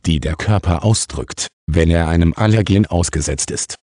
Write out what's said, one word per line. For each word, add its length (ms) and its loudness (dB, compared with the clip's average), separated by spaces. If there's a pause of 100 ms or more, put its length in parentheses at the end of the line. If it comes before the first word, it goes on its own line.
die 140 2
der 160 -4
Körper 500 0
ausdrückt, 600 -2 (200)
wenn 240 2
er 180 2
einem 260 2
Allergen 520 2
ausgesetzt 640 -4
ist. 260 -8 (120)